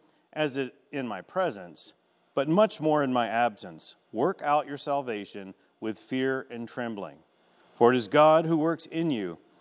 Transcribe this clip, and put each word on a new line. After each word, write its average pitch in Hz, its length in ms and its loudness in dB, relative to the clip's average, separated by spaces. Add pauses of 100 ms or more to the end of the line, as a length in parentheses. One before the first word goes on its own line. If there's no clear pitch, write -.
(320)
as 151 240 -4
it 135 160 -4 (200)
in 135 160 -6
my 98 120 -8
presence, 101 760 -6 (380)
but 139 160 -2
much 202 320 2
more 151 220 2
in 131 100 0
my 120 140 2
absence, 104 720 -4 (160)
work 151 280 -2
out 147 280 0
your 143 100 -10
salvation 107 760 -6 (280)
with 110 180 -6
fear 131 500 -4
and 117 200 -12
trembling. 101 500 -8 (580)
For 120 160 8
it 127 40 4
is 113 120 -2
God 156 380 6
who 165 100 2
works 156 300 -2
in 165 240 -4
you, 95 280 -4 (220)